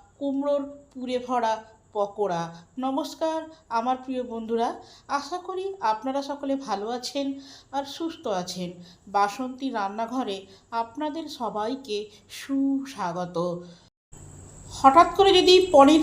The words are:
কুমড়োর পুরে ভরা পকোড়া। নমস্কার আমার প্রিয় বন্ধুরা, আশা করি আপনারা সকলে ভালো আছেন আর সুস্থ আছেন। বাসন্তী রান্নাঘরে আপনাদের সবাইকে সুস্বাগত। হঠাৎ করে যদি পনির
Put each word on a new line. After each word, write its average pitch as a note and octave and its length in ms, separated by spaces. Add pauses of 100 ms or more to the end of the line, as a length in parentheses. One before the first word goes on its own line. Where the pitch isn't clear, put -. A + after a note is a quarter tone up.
(180)
কুমড়োর C#4 440 (300)
পুরে B3+ 340
ভরা A3+ 280 (400)
পকোড়া। G3+ 480 (440)
নমস্কার D#4+ 520 (400)
আমার B3+ 260
প্রিয় B3+ 180 (100)
বন্ধুরা, A3+ 360 (500)
আশা F4 200 (100)
করি F#4 180 (240)
আপনারা C4+ 300 (100)
সকলে C#4 240 (120)
ভালো G3+ 200 (120)
আছেন C#4 280 (500)
আর C#4 80 (120)
সুস্থ E4 280 (180)
আছেন। F3+ 260 (460)
বাসন্তী B3+ 520 (120)
রান্নাঘরে G#3+ 580 (440)
আপনাদের D4+ 440 (140)
সবাইকে G#3+ 580 (440)
সুস্বাগত। G3+ 960 (1400)
হঠাৎ E4 300 (100)
করে G4 200
যদি F4+ 160 (200)
পনির D4 280